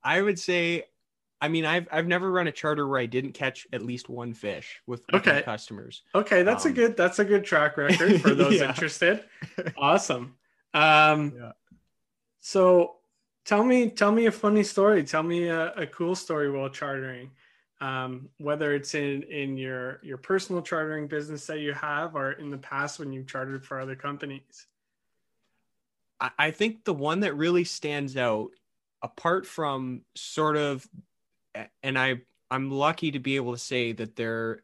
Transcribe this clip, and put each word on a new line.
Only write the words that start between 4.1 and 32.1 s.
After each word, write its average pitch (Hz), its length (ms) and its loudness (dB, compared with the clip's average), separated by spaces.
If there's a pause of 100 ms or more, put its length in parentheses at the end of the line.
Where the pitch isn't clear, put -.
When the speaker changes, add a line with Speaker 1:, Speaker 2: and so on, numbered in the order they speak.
Speaker 1:
fish 104 520 -10
with, 120 160 -8 (120)
with 196 120 2
my 180 100 6
Speaker 2:
Okay. 143 80 0
Speaker 1:
customers. 110 600 -10 (100)
Speaker 2:
Okay, 196 300 4
that's 226 220 2
a 320 40 4
Speaker 1:
Um, 262 40 -2
Speaker 2:
good, 233 240 2
that's 180 220 2
a 208 60 4
good 202 200 4
track 151 320 2
record 170 440 4
for 208 140 6
Speaker 1:
<laughs> - 0 -
Speaker 2:
those 196 240 6
Speaker 1:
Yeah. 139 100 2
Speaker 2:
interested. 170 540 2 (280)
Speaker 1:
<laughs> 170 260 -8
Speaker 2:
Awesome. 143 580 2 (380)
Um, 151 640 6
Speaker 1:
Yeah. 117 140 -16 (920)
Speaker 2:
so 180 560 6 (480)
tell 208 180 4
me, 247 260 6
tell 208 220 4
me 226 140 4
a 214 60 6
funny 214 320 2
story. 196 420 4
Tell 156 180 -2
me 170 240 -2
a, 165 260 -2
a 160 140 -6
cool 175 280 -4
story 151 360 -2
while 135 180 -4
chartering. 131 600 -10 (500)
Um, 131 460 -6 (120)
whether 147 340 -2
it's 143 200 -4
in, 143 300 -4
in 135 320 -8
your, 131 480 -8
your 135 140 -12
personal 185 440 -2
chartering 156 460 -4
business 151 400 -8
that 156 140 -8
you 147 100 -4
have 151 420 -6
or 139 200 -4
in 147 180 -12
the 139 60 -10
past 143 420 -8
when 139 140 -10
you've 131 140 -12
chartered 135 380 -8
for 135 140 -10
other 135 160 -8
companies. 143 720 -12 (1500)
Speaker 1:
I, 127 180 -2
I 151 140 2
think 220 320 -2
the 196 100 -2
one 156 280 -2
that 170 160 -2
really 175 260 2
stands 143 540 -6
out, 113 320 0 (520)
apart 170 440 -2
from 135 560 -6 (140)
sort 151 420 0
of, 143 280 -2 (680)
a-, 110 140 -12 (120)
and 135 160 -2
I, 131 240 0 (300)